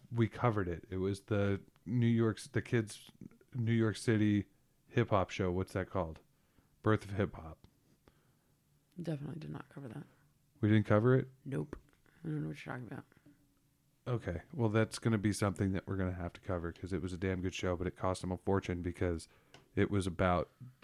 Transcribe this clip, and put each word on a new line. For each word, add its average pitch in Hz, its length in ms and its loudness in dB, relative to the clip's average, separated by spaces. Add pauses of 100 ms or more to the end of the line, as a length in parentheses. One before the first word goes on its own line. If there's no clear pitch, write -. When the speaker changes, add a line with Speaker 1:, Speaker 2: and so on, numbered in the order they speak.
(140)
Speaker 1:
we 117 140 4
covered 104 400 0
it. 85 220 -6
It 95 80 -6
was 98 240 -2
the 101 380 2 (260)
New 117 220 2
York's, 113 400 2
the 107 160 -2
kids, - 480 -4 (420)
New 117 200 0
York 113 240 2
City 107 480 2 (420)
hip 117 240 0
hop 95 180 2
show. 92 220 -2
What's 92 220 -2
that 92 180 -2
called? 82 280 -4 (600)
Birth 107 240 2
of 98 60 -10
Hip 98 240 -2
Hop. 80 220 -14 (1400)
Speaker 2:
Definitely 151 380 -6
did 151 120 -12
not - 220 -12
cover 139 160 -14
that. - 140 -12 (580)
Speaker 1:
We 104 80 6
didn't 107 160 8
cover 113 300 6
it? 131 120 0 (180)
Speaker 2:
Nope. 147 300 -6 (480)
I 160 60 -6
don't 151 120 -4
know 156 80 -6
what 147 160 -12
you're - 80 -8
talking 127 180 -10
about. 127 120 -12 (1040)
Speaker 1:
Okay. 101 340 -4 (120)
Well, 117 160 2
that's 110 300 2
gonna 113 180 2
be 101 160 2
something 98 400 2
that - 140 -4
we're 98 100 -2
gonna 92 160 0
have 87 200 -6
to - 80 -18
cover 85 300 -4
'cause 92 220 -8
it 82 80 -2
was 90 100 -4
a 90 60 -8
damn 92 240 -2
good 92 140 -2
show, 90 200 0
but 90 120 -2
it - 80 -6
cost 92 260 -2
them 92 100 -4
a 90 60 -4
fortune 92 460 0
because 87 440 -2 (480)
it 98 140 4
was 98 180 0
about 90 420 2 (340)